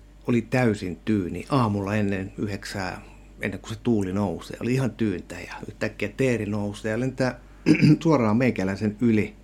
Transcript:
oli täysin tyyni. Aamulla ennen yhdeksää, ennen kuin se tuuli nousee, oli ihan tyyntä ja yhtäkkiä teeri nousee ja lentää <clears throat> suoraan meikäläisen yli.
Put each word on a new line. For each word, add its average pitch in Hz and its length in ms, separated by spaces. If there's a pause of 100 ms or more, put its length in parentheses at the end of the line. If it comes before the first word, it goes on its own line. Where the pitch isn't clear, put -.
(260)
oli 120 160
täysin 104 600
tyyni. 90 440
Aamulla 104 480
ennen 98 420
yhdeksää, 98 640 (380)
ennen 101 200
kuin - 140
se 104 80
tuuli 101 300
nousee, 95 480
oli 117 140
ihan 131 160
tyyntä 101 500
ja - 140 (140)
yhtäkkiä - 480
teeri 117 300
nousee 104 440
ja 110 100
lentää 127 400 (280)
<clears throat> 156 340
suoraan 123 340
meikäläisen 104 640
yli. 110 440